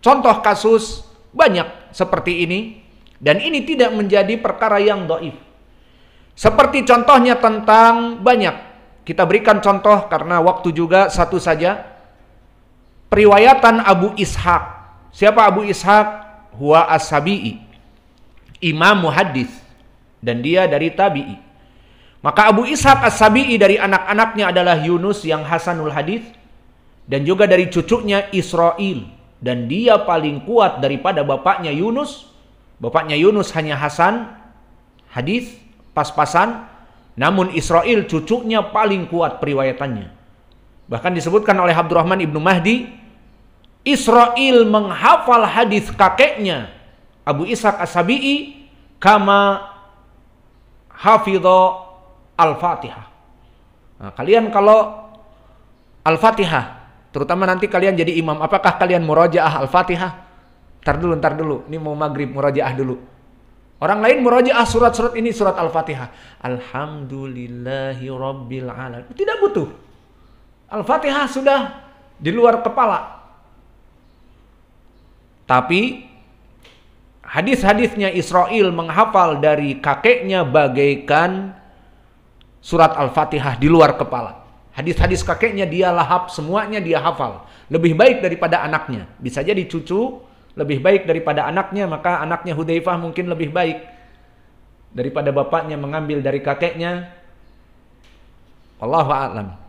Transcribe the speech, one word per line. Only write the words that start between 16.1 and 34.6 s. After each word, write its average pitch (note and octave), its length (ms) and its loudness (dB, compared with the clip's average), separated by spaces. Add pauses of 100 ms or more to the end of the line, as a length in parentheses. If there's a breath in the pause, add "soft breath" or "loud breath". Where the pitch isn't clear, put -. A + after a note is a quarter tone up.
Huwa D3 380 4
As-Sabi'i, D#3+ 640 -2 (1080)
imam E3+ 460 2
muhaddis, C#3+ 420 -2 (680)
dan A#2+ 240 -4
dia F3 260 2
dari D#3 220 -2
tabi'i. - 480 -2 (840 soft breath)
Maka G3+ 240 4
Abu A3 160 4
Ishaq C4+ 400 2
As-Sabi'i A#3 560 4
dari G3+ 160 6
anak-anaknya G#3 720 0
adalah F3 320 2
Yunus F3 480 -2
yang D#3 160 -2
hasanul D#3+ 480 -4
hadis, E3+ 320 -6 (800)
dan C#3 220 -4
juga F#3+ 180 4
dari F#3 240 4
cucunya G3+ 640 -2
Israil, E3+ 720 -2 (400)
dan B2 240 -4
dia G#3 320 2
paling D3+ 480 -2
kuat G#3 320 2
daripada D3 400 -2
bapaknya C#3 480 -2
Yunus. A3 640 -6 (480)
Bapaknya D3+ 380 -2
Yunus G3 340 2
hanya D#3 240 -4
hasan E3+ 560 -2 (800)